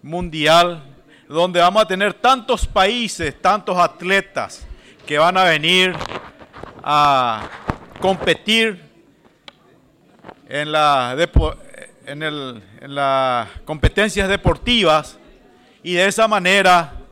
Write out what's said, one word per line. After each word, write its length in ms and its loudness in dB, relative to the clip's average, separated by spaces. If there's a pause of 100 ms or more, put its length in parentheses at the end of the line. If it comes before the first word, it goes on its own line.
mundial, 800 0 (440)
donde 300 0
vamos 240 4
a 60 0
tener 260 -2
tantos 500 0
países, 800 -2
tantos 340 0
atletas 880 -2 (400)
que 140 -2
van 180 4
a 60 2
venir 500 2 (920)
a 640 0 (500)
competir 800 -2 (1700)
en 220 -8
la 460 2
depo-, 400 0 (500)
en 160 -12
el, 400 -8 (180)
en 140 -18
las 540 0 (160)
competencias 640 0
deportivas 920 0 (640)
y 120 -6
de 120 2
esa 220 2
manera 640 4 (200)